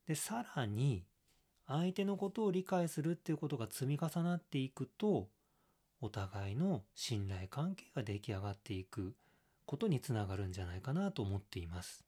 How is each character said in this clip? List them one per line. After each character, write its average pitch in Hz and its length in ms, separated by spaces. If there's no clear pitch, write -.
で、 160 80
さ 226 300
ら 127 100
に、 107 380
相 170 260
手 196 120
の 196 120
こ 196 120
と 214 160
を 196 60
理 180 120
解 175 260
す 156 120
る 160 100
っ 170 40
て - 160
い 156 40
う - 20
こ 151 100
と 143 100
が 113 120
積 - 160
み 143 140
重 165 220
な 175 140
っ 170 40
て - 180
い 131 120
く - 280
と、 156 320
お 110 80
互 98 440
い - 20
の 160 280
信 101 360
頼 95 180
関 170 280
係 - 100
が 135 80
出 101 160
来 104 140
上 95 80
が 101 100
っ 98 60
て - 160
い 95 100
く 98 320
こ - 120
と 226 100
に 147 140
つ - 100
な 107 140
が 95 100
る 98 120
ん 92 40
じ 95 100
ゃ 92 40
な 87 100
い 92 60
か 135 120
な 190 180
と 190 100
思 98 160
っ 98 40
て - 180
い 85 80
ま 87 140
す。 - 260